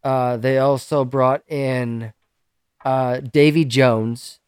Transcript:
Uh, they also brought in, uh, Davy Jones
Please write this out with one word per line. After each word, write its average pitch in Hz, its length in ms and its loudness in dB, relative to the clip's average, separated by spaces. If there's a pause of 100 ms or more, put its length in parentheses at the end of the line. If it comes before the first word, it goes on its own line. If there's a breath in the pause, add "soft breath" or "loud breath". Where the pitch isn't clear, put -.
Uh, 127 340 -2
they 131 220 0
also 139 440 0
brought 131 460 0
in, 123 640 -4 (720)
uh, 131 340 -2
Davy 147 460 2
Jones 117 840 0